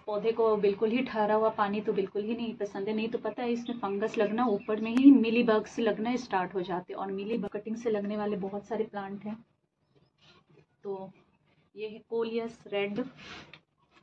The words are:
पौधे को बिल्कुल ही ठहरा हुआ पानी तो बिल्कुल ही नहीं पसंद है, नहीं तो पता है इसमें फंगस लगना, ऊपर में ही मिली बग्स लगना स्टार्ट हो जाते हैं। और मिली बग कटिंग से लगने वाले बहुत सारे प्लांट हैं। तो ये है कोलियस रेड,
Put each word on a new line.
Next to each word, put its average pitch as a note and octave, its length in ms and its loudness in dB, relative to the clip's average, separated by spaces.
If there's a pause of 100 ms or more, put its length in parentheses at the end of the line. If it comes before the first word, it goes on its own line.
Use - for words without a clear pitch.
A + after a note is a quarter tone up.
पौधे G#3+ 260 -2
को A3+ 260 4
बिल्कुल G3+ 340 2
ही B3+ 120 2
ठहरा G#3+ 320 2
हुआ A3 160 4
पानी G#3+ 300 -2
तो G#3+ 120 -2
बिल्कुल G3 300 -4
ही A3+ 120 -4
नहीं A#3 200 -6
पसंद G3+ 320 -6
है, A3 80 -2
नहीं A3 140 -2
तो A#3 100 -4
पता A3+ 240 -6
है A#3+ 80 -2
इसमें A#3+ 280 -4
फंगस G3+ 380 -4
लगना, A3 300 0
ऊपर G#3+ 340 -2
में A3+ 100 -4
ही C4+ 200 10
मिली A3+ 320 8
बग्स G#3+ 360 2
लगना A3 380 0
स्टार्ट F#3 360 -4
हो F#3+ 80 -2
जाते F3+ 320 -6
हैं। - 60 -8
और G3 120 -6
मिली G3+ 260 -4
बग G3 120 -4
कटिंग A3 260 -8
से A#3 140 -4
लगने G#3 280 -2
वाले G#3 200 -2
बहुत G3 300 -6
सारे A3 180 -2
प्लांट G3+ 400 -10
हैं। G#3+ 100 -8 (1500)
तो F#3+ 280 -10 (640)
ये G#3+ 120 -10
है G#3+ 120 -14 (100)
कोलियस A#3 580 -4
रेड, G3+ 380 -4 (960)